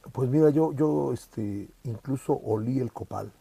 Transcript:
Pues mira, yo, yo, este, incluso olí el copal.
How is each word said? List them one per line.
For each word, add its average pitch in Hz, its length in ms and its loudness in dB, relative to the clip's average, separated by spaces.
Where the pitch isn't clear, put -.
Pues 127 180 0
mira, 151 200 6
yo, 151 220 2
yo, 147 400 0
este, 104 560 -8
incluso 127 500 -4
olí 113 480 -2
el 123 120 -4
copal. 101 380 -10